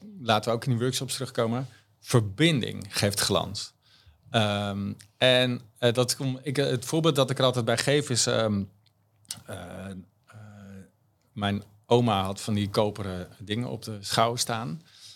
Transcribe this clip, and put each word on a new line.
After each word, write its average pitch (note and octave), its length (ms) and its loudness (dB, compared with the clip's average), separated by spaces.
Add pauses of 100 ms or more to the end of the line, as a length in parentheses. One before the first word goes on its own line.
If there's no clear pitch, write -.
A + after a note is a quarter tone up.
(200)
laten A2+ 300 2
we A#2 60 2
ook A2+ 80 -4
in C3+ 60 0
die A#2 100 2
workshops C3 320 -2
terugkomen, B2 560 -2 (320)
verbinding G#2 880 2
geeft - 320 0
glans. F2+ 520 -2 (580)
Ehm, G2+ 600 0 (260)
en, B2+ 420 4 (180)
eh, A#2+ 140 4
dat B2 240 2
kom, C3 260 -4
ik, C#3+ 160 -4
eh, C#3+ 80 2
het C3 180 -2
voorbeeld D#3+ 320 2
dat C3+ 140 4
ik C3 80 -4
er C3 60 2
altijd B2 200 2
bij A#2 140 0
geef C#3+ 320 2
is, A#2 160 0
ehm, A2 360 0 (840)
eh, G#2+ 100 -12 (300)
eh, F#2+ 500 -18 (960)
mijn G2+ 300 -2 (240)
oma A#2 360 4
had G2 180 -2
van A2 140 -2
die G2+ 160 0
koperen G2 580 -2 (100)
dingen A2 300 -4
op B2 140 -10
de G#2+ 180 -10
schouw A#2 360 2
staan. B2 460 -6 (340)